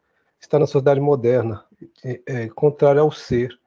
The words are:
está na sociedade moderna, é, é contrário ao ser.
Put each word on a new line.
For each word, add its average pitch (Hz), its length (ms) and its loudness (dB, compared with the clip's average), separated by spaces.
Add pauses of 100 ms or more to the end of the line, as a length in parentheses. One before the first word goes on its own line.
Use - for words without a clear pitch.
(380)
está - 200 -2
na 151 80 2
sociedade 139 340 2
moderna, 120 680 0 (380)
é, 127 220 -10
é 120 240 -8
contrário 143 500 2
ao 151 100 2
ser. 123 560 -6